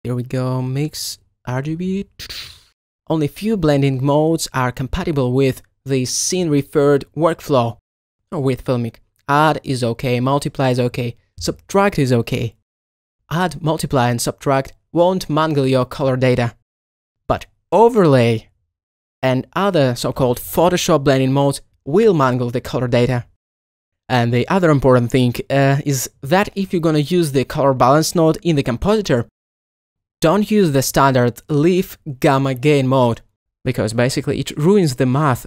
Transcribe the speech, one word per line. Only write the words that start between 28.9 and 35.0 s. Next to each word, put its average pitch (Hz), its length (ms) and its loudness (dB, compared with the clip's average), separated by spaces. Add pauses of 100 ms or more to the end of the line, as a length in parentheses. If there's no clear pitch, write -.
don't 196 320 2
use 190 220 2
the 135 80 2
standard 127 680 2
leaf 175 500 0 (220)
gamma 135 340 2
gain 135 340 2
mode, 127 340 2 (420)
because 113 300 -2
basically 127 460 -2
it - 180 -8
ruins 165 380 2
the 135 100 0